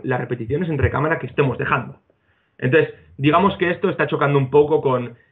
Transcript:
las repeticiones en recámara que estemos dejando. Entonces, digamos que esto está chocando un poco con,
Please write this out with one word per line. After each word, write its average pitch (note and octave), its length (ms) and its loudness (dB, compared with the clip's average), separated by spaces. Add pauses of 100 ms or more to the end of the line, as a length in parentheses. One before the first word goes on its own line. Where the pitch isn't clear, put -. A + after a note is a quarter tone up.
las B2+ 160 -2
repeticiones B2+ 480 -4
en D3+ 100 -4
recámara D3 400 0
que C3 80 -8
estemos - 320 0
dejando. C3+ 380 -4 (600)
Entonces, D3 360 2 (240)
digamos E3+ 380 2
que F3 140 0
esto F3+ 200 -2
está D#3 160 -2
chocando C#3+ 320 0
un C3 120 0
poco D3 300 4
con, B2 340 -2 (180)